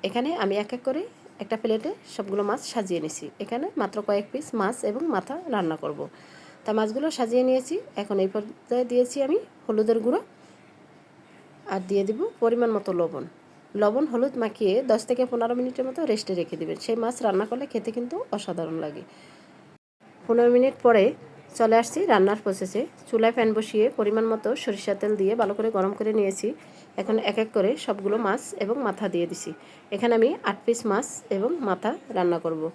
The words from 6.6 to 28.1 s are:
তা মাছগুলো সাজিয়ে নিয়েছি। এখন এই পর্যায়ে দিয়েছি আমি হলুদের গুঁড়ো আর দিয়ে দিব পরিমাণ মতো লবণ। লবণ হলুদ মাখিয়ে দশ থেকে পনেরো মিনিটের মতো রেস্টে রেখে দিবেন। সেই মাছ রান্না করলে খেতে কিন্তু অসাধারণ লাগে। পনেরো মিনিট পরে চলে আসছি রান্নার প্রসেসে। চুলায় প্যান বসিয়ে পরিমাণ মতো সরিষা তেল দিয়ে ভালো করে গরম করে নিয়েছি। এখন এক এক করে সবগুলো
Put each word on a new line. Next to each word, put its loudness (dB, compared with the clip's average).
তা -4
মাছগুলো 0
সাজিয়ে 2
নিয়েছি। 0
এখন -4
এই 0
পর্যায়ে -4
দিয়েছি 2
আমি 2
হলুদের 4
গুঁড়ো 4
আর -2
দিয়ে 2
দিব -2
পরিমাণ 4
মতো -2
লবণ। -2
লবণ 4
হলুদ 0
মাখিয়ে 0
দশ 4
থেকে 0
পনেরো 0
মিনিটের -4
মতো -6
রেস্টে -2
রেখে -4
দিবেন। -4
সেই 0
মাছ -2
রান্না 2
করলে -4
খেতে -4
কিন্তু -6
অসাধারণ -6
লাগে। -10
পনেরো 6
মিনিট 6
পরে 10
চলে 6
আসছি -4
রান্নার 6
প্রসেসে। -4
চুলায় 4
প্যান 4
বসিয়ে 2
পরিমাণ 2
মতো -2
সরিষা -2
তেল 0
দিয়ে 2
ভালো 2
করে 0
গরম 2
করে 0
নিয়েছি। 0
এখন 0
এক -2
এক -6
করে 4
সবগুলো -2